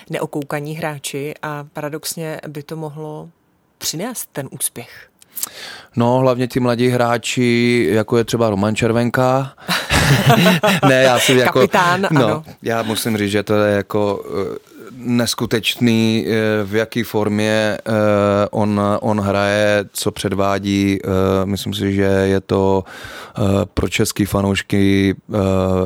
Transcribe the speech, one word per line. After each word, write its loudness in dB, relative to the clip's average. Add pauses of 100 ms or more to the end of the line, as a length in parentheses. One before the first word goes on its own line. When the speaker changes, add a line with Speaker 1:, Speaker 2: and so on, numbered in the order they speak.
Speaker 1:
neokoukaní -6
hráči -8
a -8
paradoxně -8
by -12
to -14
mohlo -12 (480)
přinést -8
ten -8
úspěch. -12 (880)
Speaker 2:
No, 4
hlavně 2
ti -4
mladí 2
hráči, 2
jako 2
je 4
třeba 0
Roman 0
Červenka. 0 (140)
<laughs> 2
Ne, 6
já 4
si 2
jako 4
Speaker 1:
Kapitán, 2
Speaker 2:
no, 4
Speaker 1:
ano. -2 (180)
Speaker 2:
já -2
musím -2
říct, 0
že 0
to -2
je 4
jako, -2 (320)
eh, -12 (340)
neskutečný, 0
eh, 0
v -6
jaký -2
formě, 0
eh, 2
on, 0 (180)
on 0
hraje, 2
co -4
předvádí. 0
Eh, -6 (380)
myslím -4
si, -2
že 2
je 2
to, 2 (540)
eh, -2 (320)
pro -2
český 0
fanoušky, 2 (180)
eh, -6 (500)